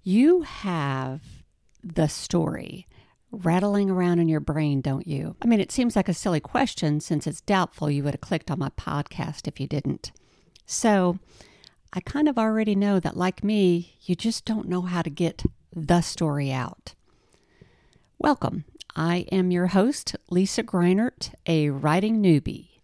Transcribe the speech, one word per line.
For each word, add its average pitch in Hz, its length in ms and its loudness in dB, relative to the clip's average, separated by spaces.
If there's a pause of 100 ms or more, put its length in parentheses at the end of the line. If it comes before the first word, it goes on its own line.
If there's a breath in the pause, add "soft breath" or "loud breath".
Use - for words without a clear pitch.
You 277 400 4
have 139 800 -4 (640)
the 165 240 0
story - 800 -4 (420 soft breath)
rattling 196 640 0
around 180 260 2
in 170 100 4
your 156 120 2
brain, 147 420 0
don't 135 240 -4
you? 156 340 -6
I - 60 -12
mean, 226 140 6
it - 120 -2
seems 240 240 0
like 196 140 2
a 170 60 0
silly 170 240 0
question 151 600 -2
since 151 280 -4
it's - 140 -8
doubtful 180 500 0
you 143 100 0
would 139 140 -2
have - 60 -10
clicked - 280 -4
on 139 80 -4
my - 120 -4
podcast - 800 -8
if - 120 -10
you 135 80 -4
didn't. - 440 -6 (540 soft breath)
So, 190 540 2 (760 soft breath)
I 185 60 -6
kind 302 280 0
of 254 120 2
already 220 340 2
know 202 260 4
that, - 160 -4
like 185 280 -2
me, 185 580 2
you 180 140 -2
just 226 300 -4
don't 214 220 -4
know 180 140 -2
how 175 220 -2
to 165 80 -4
get 156 320 -4 (280)
the 175 300 2
story 143 500 -2
out. - 440 -8 (1200 soft breath)
Welcome. - 480 -2 (340)
I 170 320 -2
am 180 200 2
your 180 160 0
host, 196 480 2 (160)
Lisa 196 320 2
Greinert, 185 680 0 (140)
a 156 240 2
writing 160 500 0
newbie. 156 640 2